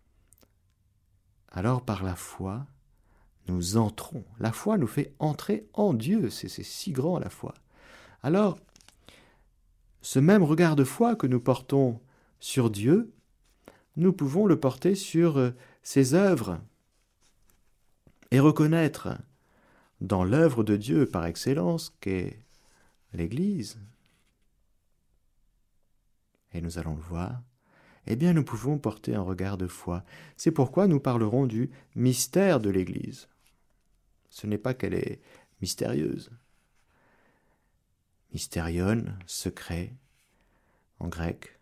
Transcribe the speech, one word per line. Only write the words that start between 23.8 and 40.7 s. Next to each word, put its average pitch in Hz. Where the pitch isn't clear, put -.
et 85
nous 85
allons 80
le 76
voir, 87
eh 117
bien 175
nous 156
pouvons 123
porter 120
un 104
regard 95
de 90
foi. 87
C'est -
pourquoi 160
nous 151
parlerons 120
du 120
mystère 127
de 104
l'Église. 95
Ce -
n'est 104
pas 131
qu'elle 92
est -
mystérieuse. -
Mysterion, 90
secret, 90